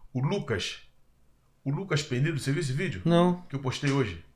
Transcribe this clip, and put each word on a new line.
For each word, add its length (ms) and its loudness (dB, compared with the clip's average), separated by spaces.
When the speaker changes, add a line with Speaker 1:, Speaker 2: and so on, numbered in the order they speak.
Speaker 1:
o 80 -2
Lucas? 600 -2
O 60 -2
Lucas 320 -2
Penido, 360 0
você 120 -2
viu 100 0
esse 120 -2
vídeo? 320 -2
Speaker 2:
Não. 440 6
Speaker 1:
Que 80 -10
eu 40 -4
postei 300 -2
hoje. 340 0